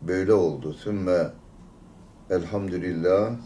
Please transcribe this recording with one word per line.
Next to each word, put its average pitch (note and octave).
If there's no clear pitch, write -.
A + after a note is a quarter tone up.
böyle F#2+
oldu. D#2
Sümme F2+
elhamdülillah, F#2